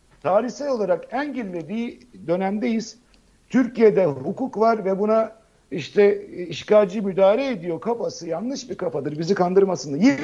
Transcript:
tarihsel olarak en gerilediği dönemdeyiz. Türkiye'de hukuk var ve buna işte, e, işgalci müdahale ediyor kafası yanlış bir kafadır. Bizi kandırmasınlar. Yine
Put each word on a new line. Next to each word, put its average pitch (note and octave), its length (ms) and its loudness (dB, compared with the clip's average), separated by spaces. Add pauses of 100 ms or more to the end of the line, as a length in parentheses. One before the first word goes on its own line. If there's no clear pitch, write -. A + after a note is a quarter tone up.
(240)
tarihsel A#3 460 0
olarak F#3 420 -2
en C#4 220 -6
gerilediği G3+ 680 -8 (280)
dönemdeyiz. G3 680 -2 (520)
Türkiye'de G#3+ 560 4
hukuk D#3+ 540 -4
var A3 260 2
ve F#3+ 140 -2
buna A3 320 2 (400)
işte, F#3+ 320 2
e, G3+ 420 0
işgalci G#3 560 2
müdahale G3 480 2
ediyor E3+ 320 -4
kafası G3+ 460 -6
yanlış G3+ 420 -6
bir F3 60 -8
kafadır. D3 440 -6
Bizi E3 160 0
kandırmasınlar. F3+ 640 2
Yine C4 260 4